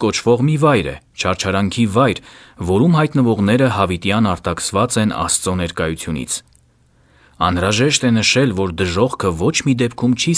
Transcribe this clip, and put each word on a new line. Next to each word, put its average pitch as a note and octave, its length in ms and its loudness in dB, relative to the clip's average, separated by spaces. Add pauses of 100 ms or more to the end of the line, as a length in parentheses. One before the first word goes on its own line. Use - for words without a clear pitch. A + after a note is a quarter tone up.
կոչվող A#2 420 2
մի D#3 160 2
վայր B2+ 240 4
է, C2+ 100 -8 (220)
չարչարանքի G2 720 0 (100)
վայր, B2 240 2 (480)
որում D3 300 4
հայտնվողները B2 720 2
հավիտյան G2 560 0
արտաքսված F#2+ 720 -2
են F2 160 -2
Աստծո F2+ 400 -2
ներկայությունից։ E2 800 -6 (1000)
Անհրաժեշտ G2 640 0
է B2 100 2
նշել, A#2+ 400 2
որ F#2 240 -4
դժոխքը F#2 640 0
ոչ C#3 160 0
մի C#3 160 0
դեպքում A#2+ 400 0
չի E3 240 -2